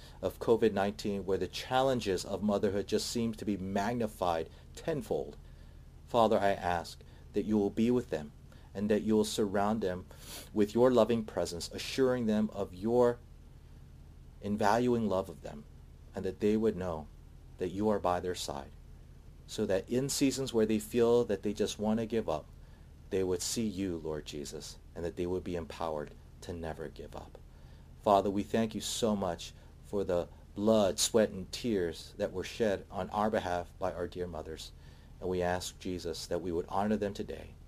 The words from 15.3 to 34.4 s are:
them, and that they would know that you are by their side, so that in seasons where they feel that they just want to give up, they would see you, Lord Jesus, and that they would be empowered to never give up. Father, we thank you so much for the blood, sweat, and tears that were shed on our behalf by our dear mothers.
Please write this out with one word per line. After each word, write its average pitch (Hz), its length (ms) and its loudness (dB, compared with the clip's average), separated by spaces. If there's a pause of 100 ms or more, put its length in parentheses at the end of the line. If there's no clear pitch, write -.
them, - 200 -12 (520)
and 95 100 -6
that 92 160 -4
they 107 160 4
would 107 200 2
know 85 300 -4 (520)
that 92 120 -2
you 101 180 0
are 104 100 2
by 90 220 2
their 90 140 -4
side, 71 360 -8 (760)
so 107 200 -4
that 95 220 0
in 127 200 0
seasons 131 460 0
where 110 120 6
they 110 120 2
feel 120 460 4
that 104 180 -2
they 104 100 -2
just 104 260 -2
want 107 200 2
to 113 80 -2
give 110 220 -2
up, 76 180 -2 (640)
they 95 120 0
would 90 200 0
see 117 240 -2
you, 92 380 -2
Lord 78 200 -6
Jesus, 73 520 -10 (200)
and 85 80 -6
that 82 120 -4
they 87 100 -2
would 90 180 -2
be 90 120 -4
empowered 78 560 -6 (300)
to - 120 -10
never 80 340 -8
give - 260 -14
up. - 240 -14 (640)
Father, 101 280 6
we 101 120 0
thank 113 320 -2
you 101 60 -4
so 107 340 0
much 92 380 -4 (360)
for 98 160 -2
the 87 220 0 (280)
blood, 104 440 4
sweat, - 320 4
and 92 220 -8
tears 92 640 -2
that 98 160 -4
were 90 120 -6
shed 101 460 -2
on 95 200 -6
our 107 200 2
behalf 90 360 -2 (120)
by 92 140 -2
our 87 140 -6
dear 87 200 -6
mothers. 78 440 -10 (500)